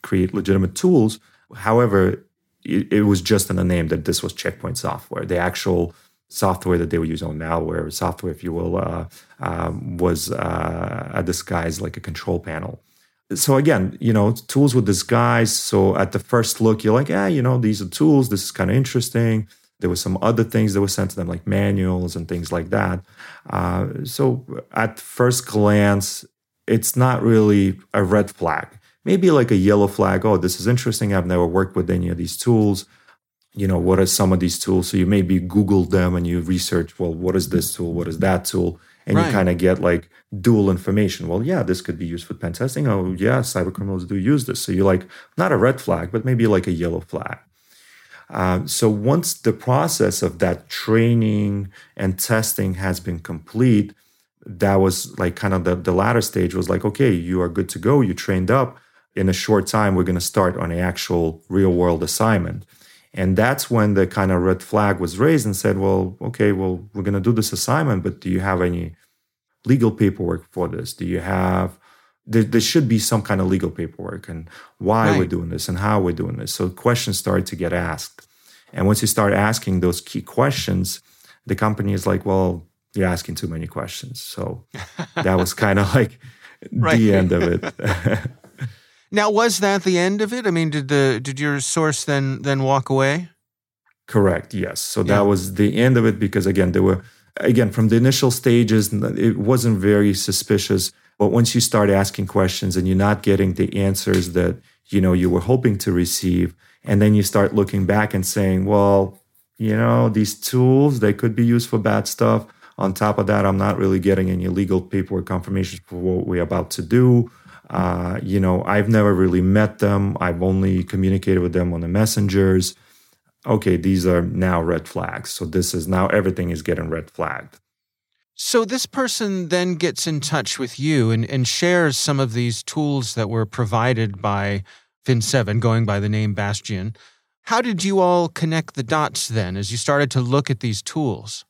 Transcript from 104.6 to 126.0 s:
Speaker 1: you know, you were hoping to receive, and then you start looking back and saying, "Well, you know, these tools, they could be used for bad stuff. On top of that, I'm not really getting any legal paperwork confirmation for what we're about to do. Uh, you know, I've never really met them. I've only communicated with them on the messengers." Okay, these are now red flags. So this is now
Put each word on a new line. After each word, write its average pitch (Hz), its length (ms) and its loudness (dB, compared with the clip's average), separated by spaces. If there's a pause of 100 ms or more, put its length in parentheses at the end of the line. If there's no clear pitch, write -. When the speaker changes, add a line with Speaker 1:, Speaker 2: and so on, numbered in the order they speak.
Speaker 1:
you 98 140 0
know, 92 100 4
you 90 180 2
were 87 120 2
hoping 123 380 2
to 95 120 -4
receive, 87 640 0 (300)
and 101 160 2
then 107 120 6
you 104 80 4
start 98 320 2
looking 98 320 0
back 104 280 0
and 92 120 -2
saying, 95 380 0
"Well, 101 560 2 (380)
you 107 180 -2
know, 117 320 2
these 107 260 0
tools, 131 680 2
they 104 120 4
could 110 220 -2
be 117 100 2
used 117 220 2
for 117 100 -2
bad 107 300 0
stuff. 110 380 0 (320)
On 95 160 -2
top 104 260 0
of 98 80 0
that, 104 180 2
I'm 95 120 2
not 101 200 0
really 95 220 2
getting 92 300 2
any 90 180 -2
legal 92 340 0
paperwork 92 440 -4
confirmation 92 600 -4
for 90 120 -12
what 90 300 -2
we're 87 140 -2
about 87 300 -4
to - 100 -8
do. 120 480 4 (400)
Uh, 90 520 -2
you 95 160 -2
know, 92 280 2
I've 104 240 0
never 107 240 4
really 92 260 4
met 104 400 2
them. 101 400 0
I've 87 240 -2
only 95 400 2
communicated 95 560 0
with 87 140 -2
them 90 200 0
on 82 80 -4
the 85 60 -6
messengers." 95 880 2 (680)
Okay, 101 320 0
these 90 280 0
are 87 160 4
now 90 400 0
red 82 260 -2
flags. - 420 -8
So - 160 -10
this 90 280 -2
is 82 140 -4
now 92 200 2